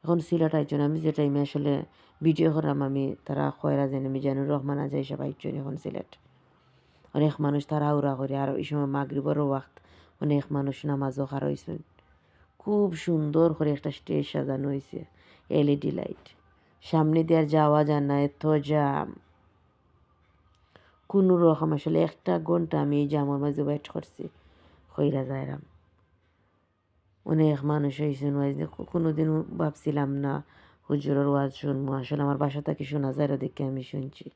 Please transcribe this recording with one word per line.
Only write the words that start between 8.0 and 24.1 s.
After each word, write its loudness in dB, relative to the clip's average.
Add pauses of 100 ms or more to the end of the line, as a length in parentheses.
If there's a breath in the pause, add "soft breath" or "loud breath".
করে, -4
আর -2
এই -4
সময় -2
মাগরিবেরও -2
ওয়াক্ত, -4 (460 soft breath)
অনেক 2
মানুষ -2 (100)
নামাজও -2
খারইছেন। -6 (840 soft breath)
খুব 0
সুন্দর 2
করে 0
একটা -4
স্টেজ -4
সাজানো -2
হয়েছে, -6 (500 soft breath)
এলইডি 2
লাইট। -8 (580 soft breath)
সামনে 2
দিয়ে 4
আর 4
যাওয়া 6
যায় 2
না, 2
এত -2
জ্যাম। 2 (1900 soft breath)
কোনো 6
রকম 6
আসলে 0
একটা -2
ঘন্টা 0
আমি 2
এই 2
জ্যামের 0
মাঝে -2
ওয়েট -4
করছি, -12 (720 soft breath)